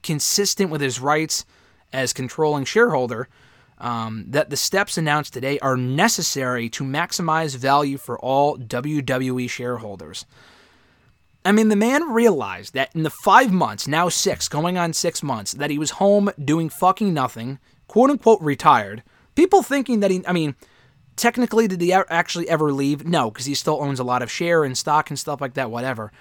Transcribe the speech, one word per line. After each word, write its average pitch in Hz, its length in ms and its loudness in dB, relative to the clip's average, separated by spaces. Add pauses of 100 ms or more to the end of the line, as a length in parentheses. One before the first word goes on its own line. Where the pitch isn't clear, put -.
consistent 196 680 0
with 151 100 -4
his 127 200 -2
rights 151 440 0 (480)
as 127 200 -2
controlling 143 520 -2
shareholder, 127 640 0 (500)
um, 113 500 -6
that 147 220 0
the 143 80 -6
steps - 400 -2
announced 151 340 0
today 135 280 -4
are 131 180 0
necessary 127 920 0
to - 160 -8
maximize 156 720 -2
value 139 400 2
for - 220 -10
all 143 380 2
W 135 440 -4
W 127 380 -2
E 123 100 -4
shareholders. 110 800 -8 (1160)
I 190 100 2
mean, 214 180 6
the 208 60 4
man 262 360 2
realized 131 640 2
that 135 200 -2
in 160 80 -2
the 156 60 0
five 220 420 4
months, 131 380 0
now 165 220 0
six, - 360 -2
going 170 300 -2
on 170 160 0
six - 300 -4
months, 117 300 -4
that 147 180 -4
he 143 80 -2
was 151 140 -4
home 202 460 4
doing 156 300 0
fucking 180 460 2
nothing, 127 440 -4 (300)
quote-unquote 233 540 4
retired, 123 600 2 (320)
people 370 280 4
thinking 254 380 0
that 196 100 2
he, 185 160 -2
I 180 80 0
mean, 156 200 -2 (600)
technically, 233 500 2
did 185 140 -2
he 175 120 2
a-, 190 180 4
actually 170 400 -2
ever 151 240 2
leave? 139 320 -2
No, 147 240 0
'cause 123 160 -10
he 143 80 -4
still 151 260 -2
owns 139 180 -4
a 127 60 -4
lot 123 160 0
of 117 100 -6
share 156 340 2
and 127 120 -4
stock 151 320 0
and 139 100 -8
stuff 147 220 -8
like 135 140 -6
that, 127 160 -4
whatever. 117 500 -6